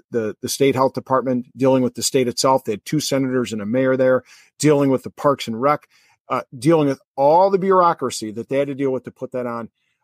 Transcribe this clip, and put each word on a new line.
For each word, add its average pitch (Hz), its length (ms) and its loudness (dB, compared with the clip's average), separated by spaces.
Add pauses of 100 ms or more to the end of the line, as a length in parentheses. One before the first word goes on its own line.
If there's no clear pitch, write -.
(120)
the, 110 300 -4
the 123 60 -8
state 135 280 2
health 131 180 2
department, 127 540 -2 (100)
dealing 131 240 2
with 120 140 -2
the 113 80 -8
state 131 240 0
itself. 131 360 0
They 110 100 -4
had 101 120 -10
two 156 140 -2
senators 131 520 -2
and 110 80 -8
a 101 60 -8
mayor 131 320 0
there, 127 260 2 (360)
dealing 143 320 4
with 127 100 0
the - 80 -12
Parks - 380 -2
and 113 120 -8
Rec, 143 280 -2 (420)
uh, 127 120 -4 (140)
dealing 147 320 2
with 135 140 -4 (140)
all 160 340 4
the 196 80 0
bureaucracy 175 720 0
that 107 200 -10
they 135 100 0
had 139 80 0
to 143 80 -8
deal 135 160 -2
with 127 140 -6
to 113 60 -14
put - 200 -12
that 123 160 -6
on. 117 240 -10 (320)